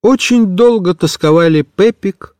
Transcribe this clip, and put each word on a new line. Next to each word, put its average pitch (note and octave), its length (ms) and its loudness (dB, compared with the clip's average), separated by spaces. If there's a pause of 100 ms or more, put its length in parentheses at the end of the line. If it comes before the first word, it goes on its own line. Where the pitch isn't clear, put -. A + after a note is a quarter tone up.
очень A#3+ 420 0 (100)
долго A3 380 0
тосковали D#3+ 680 0
Пепик - 760 -4